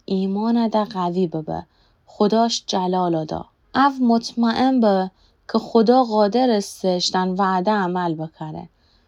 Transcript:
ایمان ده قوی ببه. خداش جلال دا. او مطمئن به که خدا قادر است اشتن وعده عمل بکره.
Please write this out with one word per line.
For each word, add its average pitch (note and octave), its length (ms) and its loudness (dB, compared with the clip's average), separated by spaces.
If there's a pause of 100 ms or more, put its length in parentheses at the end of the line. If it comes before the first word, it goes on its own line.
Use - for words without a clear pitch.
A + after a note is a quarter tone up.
ایمان G#3 640 0
ده G#3+ 160 0
قوی F3+ 420 -2
ببه. D#3+ 400 -8 (400)
خداش A3+ 600 0
جلال F3+ 580 -2
دا. D#3+ 220 -8 (280)
او C#4 160 4 (100)
مطمئن A#3 800 0
به F#3+ 300 2 (420)
که A3+ 60 0
خدا A#3 460 4
قادر G#3+ 460 2
است G#3 340 -2
اشتن F#3 440 0
وعده F#3 420 0
عمل F3+ 440 -2
بکره. D#3+ 540 -12 (400)